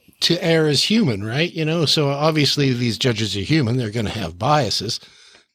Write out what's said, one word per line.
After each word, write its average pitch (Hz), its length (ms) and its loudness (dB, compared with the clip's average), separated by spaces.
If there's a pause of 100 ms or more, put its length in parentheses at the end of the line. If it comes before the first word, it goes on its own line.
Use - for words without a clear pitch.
(220)
to 170 220 0
err 160 240 4
is 147 160 2
human, 151 400 2
right? 143 280 -2
You 160 120 -4
know, 156 220 0
so 143 240 2
obviously 143 640 2
these 120 240 -2
judges 107 400 0
are 98 40 -4
human. 123 360 0
They're 117 120 -4
gonna 104 200 -4
have 87 280 -6
biases. 117 640 0 (560)